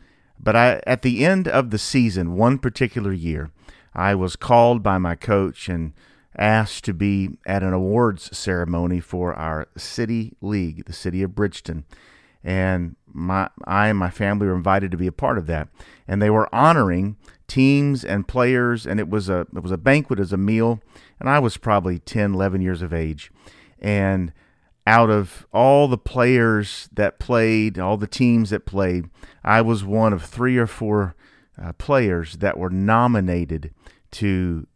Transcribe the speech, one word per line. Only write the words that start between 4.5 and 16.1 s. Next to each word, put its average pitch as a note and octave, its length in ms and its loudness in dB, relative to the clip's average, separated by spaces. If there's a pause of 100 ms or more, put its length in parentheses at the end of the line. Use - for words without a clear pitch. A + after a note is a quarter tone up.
by F#2+ 160 0
my F2 180 -2
coach G2 520 -2
and E2 240 -6 (460)
asked G#2+ 460 0
to G#2 100 -4
be G2 500 -2
at F#2+ 180 -2
an F#2+ 100 0
awards G2 600 0
ceremony F2 680 -2
for F2 340 -6
our D#2+ 420 -6
city A2+ 640 -6
league, F#2 460 -4
the F2 60 -14
city F2+ 300 -6
of F#2+ 120 -4
Bridgeton. F#2 500 -6 (580)
And F#2 540 -2 (100)
my, F#2 440 -4 (140)
I G#2 240 2
and G#2+ 100 2
my F2+ 100 0
family G2+ 380 -2
were F#2 80 2
invited F#2+ 380 0
to F2+ 40 -6
be F2+ 120 -2
a F2 40 -6
part C3+ 240 -2
of E2+ 120 -6
that. D#2 200 -4 (380)
And G2+ 160 -2